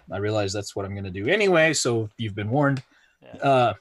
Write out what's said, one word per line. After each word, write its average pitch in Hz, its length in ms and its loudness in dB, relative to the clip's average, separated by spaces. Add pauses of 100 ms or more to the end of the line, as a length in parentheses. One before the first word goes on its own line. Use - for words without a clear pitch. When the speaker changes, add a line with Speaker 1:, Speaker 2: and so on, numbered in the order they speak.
(100)
Speaker 1:
I 90 80 -6
realize 104 340 -2
that's 101 220 -8
what 98 120 -6
I'm 98 80 -8
gonna 98 160 -8
do 98 180 -8
anyway, 175 460 4
so 117 420 0
you've 107 180 -6
been 104 160 -4
warned. 139 320 2 (400)
Speaker 2:
Yeah. - 200 -14
Speaker 1:
Uh, 127 380 4